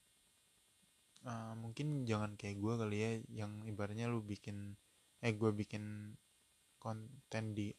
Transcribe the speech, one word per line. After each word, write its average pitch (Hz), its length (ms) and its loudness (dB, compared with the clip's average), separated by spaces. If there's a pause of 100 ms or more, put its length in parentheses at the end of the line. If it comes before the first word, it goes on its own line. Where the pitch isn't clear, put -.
(1200)
eh, 113 320 -6
mungkin 131 480 -2
jangan 107 320 2
kayak 101 240 -4
gua 110 160 4
kali 107 240 2
ya, 113 120 4 (300)
yang 107 220 -4
ibaratnya 107 480 0
lu 117 100 2
bikin, 101 540 -6 (480)
eh, 117 160 6
gua 110 160 8
bikin 104 580 -4 (600)
konten 110 800 -4
di 104 240 0